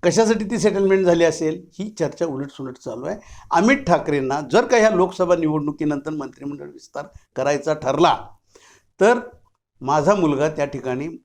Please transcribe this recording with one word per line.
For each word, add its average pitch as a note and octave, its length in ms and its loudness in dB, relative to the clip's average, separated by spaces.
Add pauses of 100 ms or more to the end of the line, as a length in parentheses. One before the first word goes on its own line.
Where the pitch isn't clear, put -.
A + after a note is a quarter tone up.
कशासाठी G#3+ 420 2
ती G#3 140 -4
सेटलमेंट F#3+ 480 2
झाली E3+ 180 4
असेल, D#3+ 420 -2 (120)
ही G#3+ 200 -10
चर्चा D#3+ 280 -4
उलटसुलट C3+ 500 -10
चालू - 280 -12
आहे. F#3+ 140 -8 (320)
अमित F#3+ 260 4
ठाकरेंना D3 640 0 (120)
जर A3+ 120 4
का B3+ 120 2
ह्या A3 140 6
लोकसभा F3+ 460 2
निवडणुकीनंतर D3+ 760 -2
मंत्रिमंडळ C#3+ 600 -12
विस्तार - 360 -16 (300)
करायचा C#3+ 380 -2
ठरला D3 520 0 (760)
तर A3+ 180 4 (640)
माझा D3 340 2
मुलगा D3+ 340 0
त्या D#3 160 -4
ठिकाणी C3 440 -8 (160)